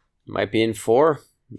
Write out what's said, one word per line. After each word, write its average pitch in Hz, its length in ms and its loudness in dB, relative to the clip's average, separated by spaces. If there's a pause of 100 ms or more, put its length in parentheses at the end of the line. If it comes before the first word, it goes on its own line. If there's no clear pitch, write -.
(260)
Might 101 260 -6
be 110 100 2
in 113 120 0
four. 139 460 2 (380)